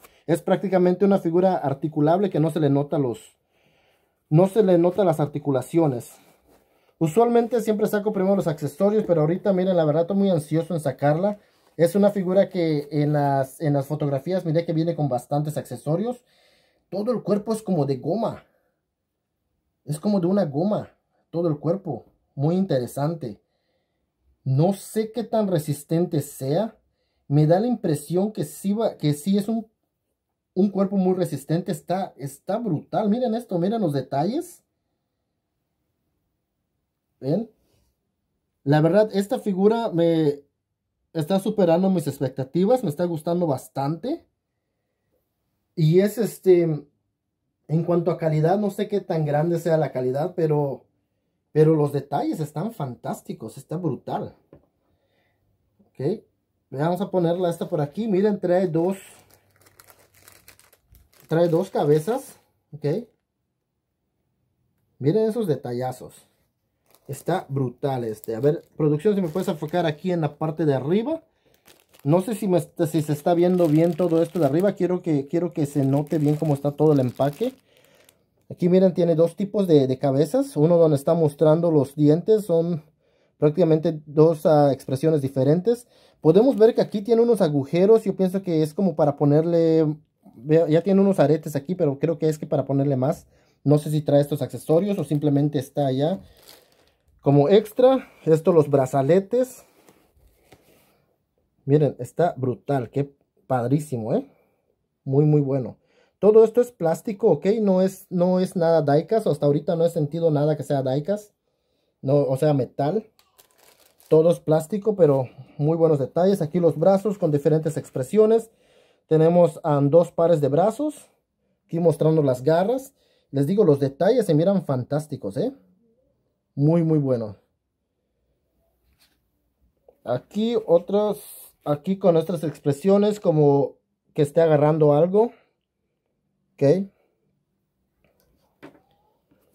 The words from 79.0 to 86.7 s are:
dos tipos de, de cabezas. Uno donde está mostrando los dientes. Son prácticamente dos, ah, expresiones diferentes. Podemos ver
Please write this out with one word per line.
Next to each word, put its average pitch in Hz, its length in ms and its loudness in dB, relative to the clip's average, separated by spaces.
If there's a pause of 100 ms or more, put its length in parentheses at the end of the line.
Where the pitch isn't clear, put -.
dos 165 200 2
tipos 202 320 -4
de, 147 220 4
de 127 100 -2
cabezas. 156 580 0
Uno 160 200 4
donde 160 200 4
está 165 180 0
mostrando 165 580 2
los 143 240 0
dientes. 175 480 2
Son 165 400 -2 (540)
prácticamente 156 680 2
dos, 156 400 2
ah, 147 260 4
expresiones 139 500 -2
diferentes. 160 640 0 (340)
Podemos 208 360 6
ver 220 180 6